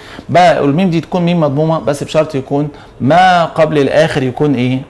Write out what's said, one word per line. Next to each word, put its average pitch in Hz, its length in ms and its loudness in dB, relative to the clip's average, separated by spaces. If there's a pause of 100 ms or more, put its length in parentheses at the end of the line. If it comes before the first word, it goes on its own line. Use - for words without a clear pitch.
(280)
بقى 135 360 4
الميم 170 260 0
دي 165 100 -2
تكون 175 220 -4
ميم 170 180 0
مضمومه، 156 380 0
بس 139 260 -4
بشرط 151 300 -2
يكون 143 340 -4 (320)
ما 175 440 4
قبل 156 340 0
الاخر 147 440 0
يكون 131 320 -2
ايه؟ 127 360 -2